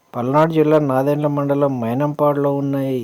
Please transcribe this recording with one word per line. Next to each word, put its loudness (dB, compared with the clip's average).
పల్నాడు 2
జిల్లా 4
నాదెండ్ల 0
మండలం 0
మైనంపాడులో 0
ఉన్న -4